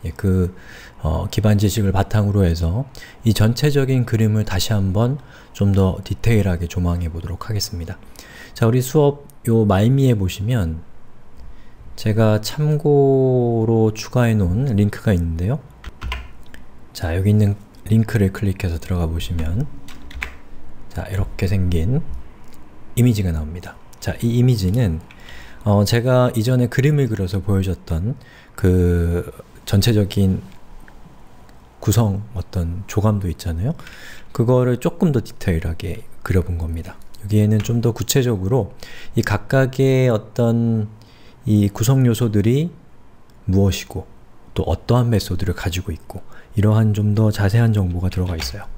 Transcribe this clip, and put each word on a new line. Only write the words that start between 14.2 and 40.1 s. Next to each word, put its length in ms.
놓은 300
링크가 480
있는데요. 480
자, 220
여기 160
있는 240
링크를 480
클릭해서 480
들어가 260
보시면 580
자, 140
이렇게 440
생긴 560
이미지가 360
나옵니다. 440
자, 220
이 160
이미지는, 640
어, 200
제가 520
이전에 320
그림을 400
그려서 320
보여줬던 760
그 760
전체적인 760
구성, 420
어떤 520
조감도 440
있잖아요. 440
그거를 460
조금 340
더 80
디테일하게 840
그려본 360
겁니다. 380
여기에는 360
좀 200
더 120
구체적으로 840
이 80
각각의 880